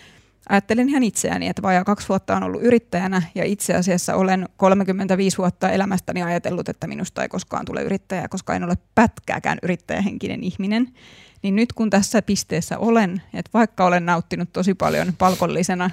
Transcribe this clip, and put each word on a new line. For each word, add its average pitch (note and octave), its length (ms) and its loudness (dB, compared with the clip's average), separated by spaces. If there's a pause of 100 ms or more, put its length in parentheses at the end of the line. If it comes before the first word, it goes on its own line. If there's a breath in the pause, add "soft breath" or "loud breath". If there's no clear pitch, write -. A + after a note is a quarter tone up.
(500 loud breath)
ajattelen A3+ 400 2
ihan C4+ 140 2
itseäni, F3+ 440 -2
että F#3 140 -4
vajaa F#3 220 2
kaksi G3+ 260 -2
vuotta F#3+ 260 0
on F#3+ 80 -2
ollut F#3 180 -4
yrittäjänä F#3+ 600 2 (140)
ja F3 80 -2
itse G3+ 320 0
asiassa F3+ 400 0
olen F#3 420 0
kolmekymmentäviisi F#3+ 800 2
vuotta F#3 320 0
elämästäni F#3 540 -2
ajatellut, F3 460 -4
että - 180 -8
minusta C#3+ 360 -6
ei - 60 -4
koskaan - 360 -6
tule - 180 -6
yrittäjää, F#3+ 440 -4
koska F3+ 280 -6
en F3+ 80 -4
ole F3 140 -2 (180)
pätkääkään - 680 0
yrittäjähenkinen - 800 -4
ihminen, G#3 440 -2 (560 loud breath)
niin G3 120 0
nyt A#3 180 0
kun A3+ 160 -2
tässä G3+ 320 2
pisteessä - 560 -2
olen, G3+ 440 2 (120)
että - 200 -8
vaikka G#3+ 320 2
olen F3 200 4
nauttinut E3+ 480 -2
tosi F#3 200 2
paljon D#3+ 440 0
palkollisena F3+ 760 0